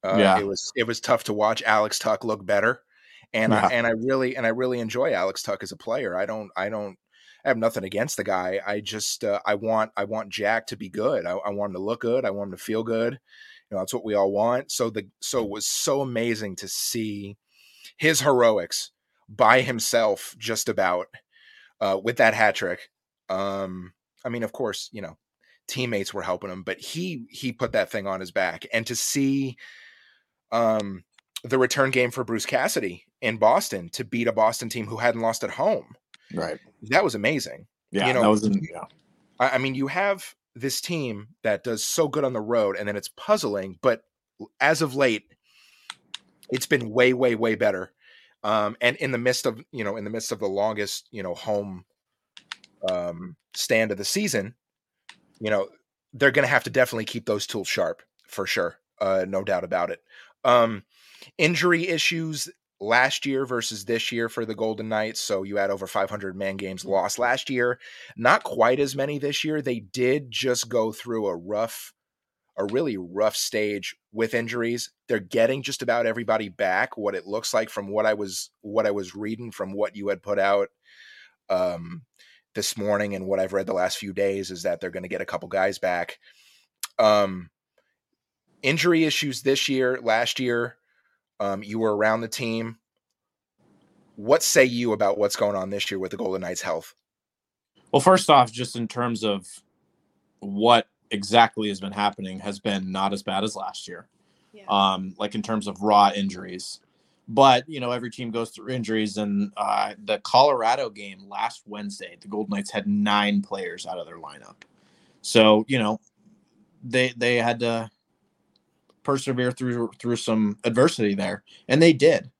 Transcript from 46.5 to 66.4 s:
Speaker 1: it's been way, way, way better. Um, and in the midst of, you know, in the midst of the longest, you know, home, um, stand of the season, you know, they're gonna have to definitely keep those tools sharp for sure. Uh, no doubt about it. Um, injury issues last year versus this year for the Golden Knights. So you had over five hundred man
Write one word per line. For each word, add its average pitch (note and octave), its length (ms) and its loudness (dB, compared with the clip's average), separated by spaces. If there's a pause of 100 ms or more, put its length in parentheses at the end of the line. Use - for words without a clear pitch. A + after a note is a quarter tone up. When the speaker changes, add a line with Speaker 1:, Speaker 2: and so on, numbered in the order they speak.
Speaker 1:
it's C3 160 -4
been A#2+ 240 0
way, B2+ 220 6
way, B2 240 2
way A2+ 180 0
better. G2+ 380 0 (500)
Um, G#2 380 0
and B2 160 2
in C3+ 160 -2
the A#2+ 60 -2
midst B2 280 0
of, A2 240 -4
you A#2 140 -8
know, G2+ 120 -4
in G#2 80 -8
the G#2 60 -8
midst A2 220 -6
of G#2+ 80 -8
the G#2 80 -2
longest, G2+ 640 -2
you G#2 100 -10
know, F2+ 120 -6
home, G2+ 500 -4 (1080)
um, F2 460 -6 (180)
stand A2+ 380 2
of G2 60 -4
the G2+ 60 -8
season, B2+ 500 -2 (840)
you G#2+ 120 -2
know, G2 180 0 (440)
they're C3+ 200 6
gonna C#3 140 4
have C3 180 2
to B2 60 -6
definitely A#2+ 340 2
keep G#2+ 220 -8
those G#2 200 0
tools G2 220 -6
sharp E2 340 -2 (240)
for F#2+ 200 -6
sure. F2 320 -2 (220)
Uh, F#2+ 280 2
no F#2+ 160 -2
doubt F#2+ 200 0
about F2+ 260 -2
it. F2 120 -10 (420)
Um, A#2 400 4 (540)
injury E3+ 500 2
issues D#3+ 600 -2 (300)
last B2 480 2
year C3+ 180 0
versus A2+ 400 -4
this A#2 280 -2
year A#2 160 -2
for A2+ 160 -4
the A2 100 -6
Golden A2 340 -4
Knights. A2 300 -2
So G2 240 -2
you G2+ 140 -4
had G2 140 2
over F#2+ 180 -4
five G2 200 0
hundred G2 280 -6
man G2 200 -4